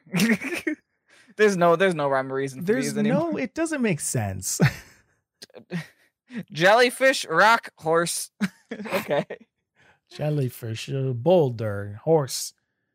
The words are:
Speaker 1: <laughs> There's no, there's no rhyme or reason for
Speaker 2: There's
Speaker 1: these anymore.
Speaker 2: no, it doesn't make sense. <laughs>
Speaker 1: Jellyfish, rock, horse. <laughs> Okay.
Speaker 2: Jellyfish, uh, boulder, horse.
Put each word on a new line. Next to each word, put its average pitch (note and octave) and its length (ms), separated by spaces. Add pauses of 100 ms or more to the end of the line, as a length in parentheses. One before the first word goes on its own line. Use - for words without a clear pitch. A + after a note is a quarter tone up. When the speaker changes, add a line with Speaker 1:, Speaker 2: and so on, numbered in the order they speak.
Speaker 1:
<laughs> - 1300
There's G3+ 220
no, E3+ 180
there's F#3 180
no D3 140
rhyme C3+ 240
or C3+ 40
reason C3+ 260
for F#3 100
Speaker 2:
There's B3+ 140
Speaker 1:
these A3 100
anymore. C4+ 360
Speaker 2:
no, C4+ 60
it C4+ 160
doesn't D#4+ 280
make G3 180
sense. G2 640 (1120)
<laughs> F3 60 (720)
Speaker 1:
Jellyfish, A#3+ 760
rock, G3+ 500
horse. E3 580
<laughs> - 40 (320)
Okay. F#3+ 520 (880)
Speaker 2:
Jellyfish, C3+ 760
uh, C3+ 220
boulder, A#2 920
horse. D3+ 500 (400)